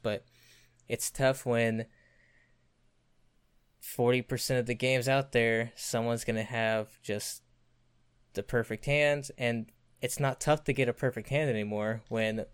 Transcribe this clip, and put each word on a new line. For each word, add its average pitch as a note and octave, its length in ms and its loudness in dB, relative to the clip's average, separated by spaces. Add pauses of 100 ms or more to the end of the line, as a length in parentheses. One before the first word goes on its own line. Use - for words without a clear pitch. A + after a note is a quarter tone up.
but G#2 220 -4 (640)
it's - 220 -4
tough C3 360 0
when A2+ 400 2 (1900)
forty B2 420 2
percent B2+ 380 -2
of A2+ 60 0
the A#2+ 80 -2
games B2+ 340 2
out C3+ 240 2
there, A#2 440 2
someone's A#2 480 -2
gonna A2+ 180 -2
have A2+ 600 -2
just - 400 -6 (920)
the G2 80 -4
perfect A2+ 440 -2
hand, C#3+ 520 2
and A#2 280 0 (340)
it's - 200 -4
not C3+ 200 0
tough D3+ 240 2
to C#3 80 0
get B2+ 160 0
a A#2+ 40 2
perfect A#2+ 360 -4
hand D3 220 0
anymore G#2+ 580 -2
when A2 440 0